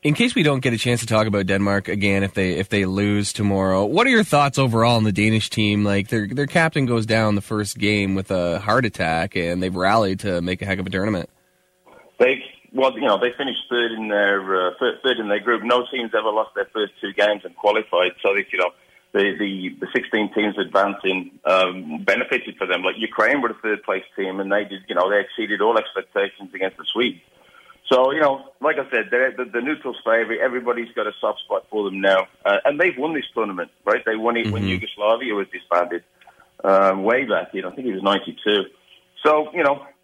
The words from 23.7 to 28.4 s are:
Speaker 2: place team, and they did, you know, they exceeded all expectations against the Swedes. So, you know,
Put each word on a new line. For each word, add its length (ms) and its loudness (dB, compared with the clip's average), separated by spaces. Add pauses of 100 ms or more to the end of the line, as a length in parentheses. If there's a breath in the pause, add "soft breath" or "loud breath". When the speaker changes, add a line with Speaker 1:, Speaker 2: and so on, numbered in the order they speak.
Speaker 2:
place 220 -2 (120)
team, 240 -4
and 120 -2
they 120 2
did, 240 -14
you 60 -6
know, 160 2
they 100 4
exceeded 400 -4
all 160 4
expectations 800 -4
against 220 -6
the 160 -18
Swedes. 280 -2 (720 soft breath)
So, 220 4
you 80 -2
know, 240 2 (160)